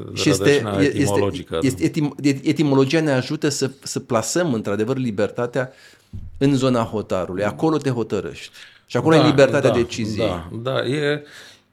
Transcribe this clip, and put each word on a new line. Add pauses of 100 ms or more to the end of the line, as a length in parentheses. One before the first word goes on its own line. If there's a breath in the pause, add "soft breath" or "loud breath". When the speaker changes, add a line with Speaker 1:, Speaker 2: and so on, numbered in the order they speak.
(120)
Speaker 1:
și
este,
Speaker 2:
rădăcina
Speaker 1:
este,
Speaker 2:
etimologică,
Speaker 1:
este
Speaker 2:
da.
Speaker 1:
etim-, (280)
etimologia
ne
ajută
să, (120)
să
plasăm,
într-adevăr,
libertatea (680 loud breath)
în
zona
hotarului.
Acolo
te
hotărăști. (320 loud breath)
Și
acolo
Speaker 2:
Da,
Speaker 1:
ai
libertatea
Speaker 2:
da,
Speaker 1:
deciziei.
Speaker 2:
da,
da.
E (480 loud breath)